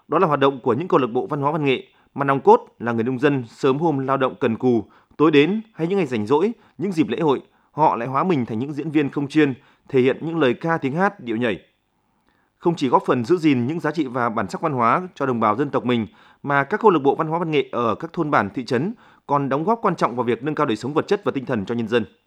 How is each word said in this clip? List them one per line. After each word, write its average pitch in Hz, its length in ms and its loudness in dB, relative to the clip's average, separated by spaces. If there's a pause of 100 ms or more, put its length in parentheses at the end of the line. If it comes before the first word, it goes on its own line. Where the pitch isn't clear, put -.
đó 151 100 0
là 190 80 2
hoạt 143 140 0
động 139 220 2
của 123 100 2
những 151 160 -2
câu 160 120 4
lạc 127 60 0
bộ 113 200 -2
văn 143 140 -4
hóa 143 120 0
văn 160 120 -2
nghệ, 131 180 0 (320)
mà 139 100 -4
nòng 139 160 0
cốt 202 260 4 (120)
là 117 140 -4
người 113 120 0
nông 127 140 -2
dân 135 300 2
sớm 139 300 0
hôm 156 200 0
lao 135 180 0
động 113 240 -2
cần 113 160 0
cù, 117 280 2 (320)
tối 156 140 4
đến 160 300 4 (140)
hay 160 120 -4
những 196 120 0
ngày 165 80 0
rảnh 113 200 -4
rỗi, 156 260 2 (260)
những 190 140 -4
dịp 151 160 0
lễ 117 120 -4
hội, 139 200 0 (300)
họ 143 260 0
lại 117 120 -4
hóa 139 160 0
mình 147 220 0
thành 110 120 -6
những 139 140 -6
diễn 151 180 -8
viên 143 200 2
không 143 180 -4
chuyên, 147 260 4 (340)
thể 131 120 2
hiện 123 200 4
những 165 180 -6
lời 127 160 4
ca 165 240 -2
tiếng 135 160 -4
hát, 196 260 -2
điệu 113 160 -6
nhảy. 113 240 -2 (960)
Không 175 180 0
chỉ 135 120 0
góp 180 180 2
phần 127 180 0
giữ 170 120 2
gìn 139 300 2
những 160 140 -4
giá 151 100 -2
trị 151 160 -2
và 120 220 -2
bản 110 220 -4
sắc 185 100 -8
văn 160 120 -4
hóa 131 420 0
cho 139 120 -4
đồng 123 140 -2
bào 107 160 2
dân 139 140 -2
tộc 117 140 -2
mình, 117 220 0 (360)
mà 139 220 0
các 208 160 -4
câu 214 100 6
lạc 160 120 4
bộ 135 120 4
văn 160 120 -2
hóa 160 120 -4
văn 170 120 -4
nghệ 147 220 2
ở 113 220 0
các - 180 -10
thôn 151 180 -2
bản, 110 240 2
thị 113 100 -6
trấn 147 300 -2 (320)
còn 143 220 -2
đóng 139 160 -2
góp 226 180 0
quan 190 140 0
trọng 120 200 -2
vào 123 80 0
việc 117 180 0
nâng 151 120 -4
cao 151 120 0
đời 110 100 0
sống 135 180 -6
vật - 140 -2
chất 202 160 -2
và 127 80 -2
tinh 131 140 -6
thần 113 200 -2
cho 120 80 -4
nhân 117 140 -4
dân. 113 160 0 (220)